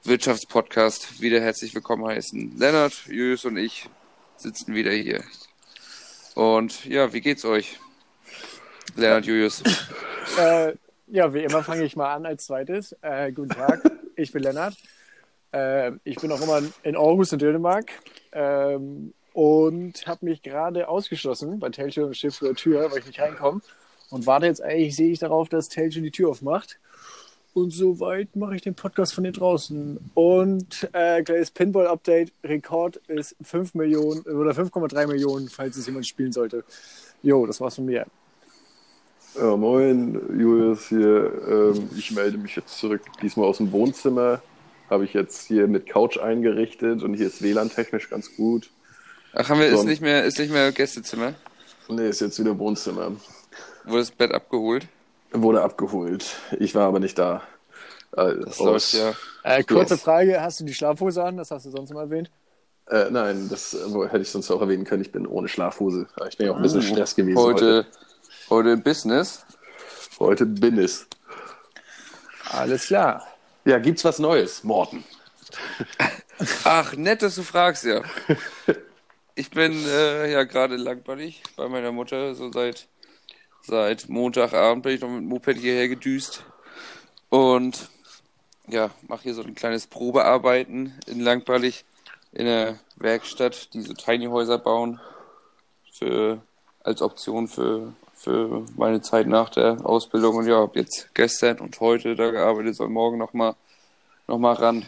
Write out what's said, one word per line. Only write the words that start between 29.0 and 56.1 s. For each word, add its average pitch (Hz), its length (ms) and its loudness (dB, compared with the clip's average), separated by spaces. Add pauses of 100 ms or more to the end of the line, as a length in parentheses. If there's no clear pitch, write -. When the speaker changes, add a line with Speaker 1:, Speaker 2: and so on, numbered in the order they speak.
Speaker 2:
von 185 120 -2
hier 185 80 -6
draußen. 151 680 -2 (160)
Und, 185 760 2
äh, 170 300 2
kleines 170 300 0
Pinball-Update. 175 840 2 (100)
Rekord 165 520 -4 (120)
ist 151 360 -8
fünf 180 320 -6
Millionen 156 480 0
oder 151 320 0
fünf 175 160 -2
Komma 165 160 -2
drei 143 180 0
Millionen, 139 440 -2
falls 131 280 -10
es 123 80 -10
jemand 131 220 -8
spielen 131 240 -4
sollte. 117 320 -4 (580)
Jo, 135 240 6
das 107 160 -6
war's 127 140 -6
von 131 100 -8
mir. 120 220 -4 (1300)
Speaker 3:
Ja, 113 200 2
moin, 123 640 2 (160)
Julius 113 540 4
hier. 107 420 4 (160)
Ähm, 104 480 2
ich 104 140 -8
melde 104 300 -2
mich 101 160 -10
jetzt - 240 -12
zurück, 104 220 -2 (200)
diesmal 104 240 0
aus 98 120 2
dem 101 140 0
Wohnzimmer. 123 680 2 (480)
Habe 98 160 2
ich - 80 -12
jetzt - 320 -2
hier 104 220 4
mit 101 200 0
Couch 117 300 2
eingerichtet 113 840 0
und 104 100 -2
hier 104 140 -2
ist 92 160 -8
W 101 80 2
lan-technisch 110 580 -4
ganz - 260 -10
gut. 113 360 -2 (600)
Speaker 1:
Ach, 120 160 0
haben 147 100 4
wir, 151 80 6
ist 107 120 6
Speaker 3:
Son- 104 60 4
Speaker 1:
nicht 151 160 0
mehr, 147 220 4
ist 139 160 0
nicht 147 120 -2
mehr 139 200 4
Gästezimmer? 127 600 -4 (560)
Speaker 3:
Nee, 113 200 -2
ist 101 120 -2
jetzt 104 180 -4
wieder 110 180 0
Wohnzimmer. 95 540 -4 (720)
Speaker 1:
Wurde 117 160 0
das 117 100 -2
Bett 120 220 0
abgeholt? 117 560 -2 (440)
Speaker 3:
Wurde 113 300 4
abgeholt. 92 760 -4 (220)